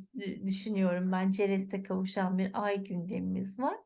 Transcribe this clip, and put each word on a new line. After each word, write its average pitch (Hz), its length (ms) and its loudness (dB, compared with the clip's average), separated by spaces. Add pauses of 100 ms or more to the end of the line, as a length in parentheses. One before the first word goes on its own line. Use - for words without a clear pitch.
(180)
dü-, 294 280 -6
düşünüyorum 190 640 2
ben. 185 180 4
Ceres'te 196 540 2
kavuşan 190 540 0
bir 190 160 2
ay 202 300 0
gündemimiz 185 760 -4
var. 302 260 0